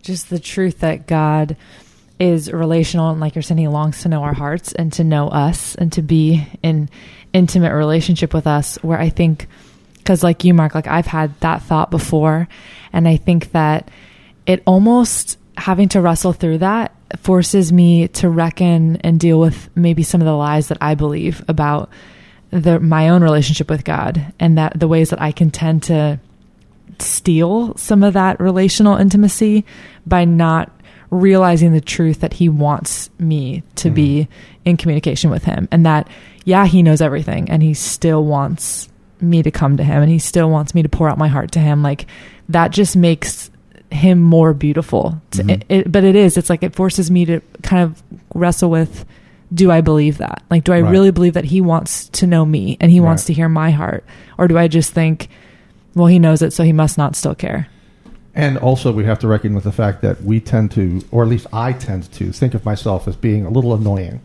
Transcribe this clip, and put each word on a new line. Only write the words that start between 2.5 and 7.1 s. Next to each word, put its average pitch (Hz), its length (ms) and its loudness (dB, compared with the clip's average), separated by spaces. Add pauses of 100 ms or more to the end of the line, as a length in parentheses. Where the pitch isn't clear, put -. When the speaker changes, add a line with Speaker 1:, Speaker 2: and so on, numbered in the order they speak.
Speaker 1:
relational, 165 580 -2
and, 160 100 -4
like 151 140 -6
you're 160 80 -6
saying, 165 160 -4
he 160 100 0
longs 151 340 -4
to 175 60 -2
know 156 140 -2
our 147 120 -4
hearts 151 380 -6
and 165 200 -6
to 170 120 -4
know 151 240 0
us 147 460 -4
and 170 180 -2
to - 100 -4
be 156 440 2 (160)
in 156 260 -2 (440)